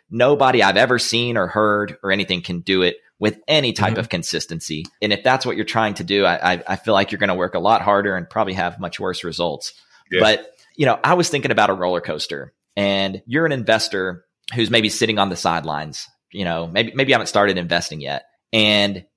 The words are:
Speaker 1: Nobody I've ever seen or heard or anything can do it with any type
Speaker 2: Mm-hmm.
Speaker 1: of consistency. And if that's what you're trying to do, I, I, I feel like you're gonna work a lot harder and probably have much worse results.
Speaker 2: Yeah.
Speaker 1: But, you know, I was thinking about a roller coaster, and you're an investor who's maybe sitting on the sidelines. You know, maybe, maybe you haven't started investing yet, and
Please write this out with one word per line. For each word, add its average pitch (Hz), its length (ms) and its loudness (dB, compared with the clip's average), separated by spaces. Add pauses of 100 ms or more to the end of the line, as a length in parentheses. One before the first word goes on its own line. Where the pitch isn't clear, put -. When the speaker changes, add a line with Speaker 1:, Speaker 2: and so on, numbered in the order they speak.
(100)
Speaker 1:
Nobody 127 520 4
I've 98 160 4
ever 123 200 4
seen 117 380 -2
or 92 120 0
heard 104 540 0
or 98 80 -4
anything 95 300 -2
can 87 200 -8
do 95 200 0
it 87 160 2 (220)
with 107 280 -2
any 143 280 0
type 104 180 0
Speaker 2:
Mm-hmm. 101 80 -2
Speaker 1:
of - 80 -6
consistency. 82 800 -6 (160)
And 107 100 0
if 98 100 -4
that's 131 220 2
what 110 120 -4
you're 104 100 -4
trying 110 280 -2
to 95 100 -10
do, 98 200 2
I, 87 300 2
I, 85 120 -6
I 95 100 -2
feel 110 180 0
like 98 180 2
you're 98 60 -8
gonna 98 160 0
work 90 200 -2
a 90 60 0
lot 104 220 4
harder 101 340 2
and 85 120 -8
probably 101 260 -2
have 87 260 -4
much 87 180 -10
worse 92 240 -6
results. 85 520 -6 (360)
Speaker 2:
Yeah. 90 100 2
Speaker 1:
But, 107 300 2 (260)
you 147 100 2
know, 117 180 2
I 151 100 4
was 175 140 2
thinking 135 220 -2
about 107 200 4
a 98 40 2
roller 90 260 0
coaster, 76 540 -8 (200)
and 98 520 -2
you're 147 200 0
an 147 60 0
investor 101 720 0 (300)
who's 113 160 0
maybe 110 180 4
sitting 110 300 0
on 98 100 2
the 90 60 -4
sidelines. 78 720 -4 (240)
You 95 140 -8
know, 85 240 -4
maybe, 104 260 -2
maybe 135 160 0
you 127 40 6
haven't 110 120 0
started 101 320 2
investing 85 420 -4
yet, 69 260 -8 (260)
and 104 520 2 (120)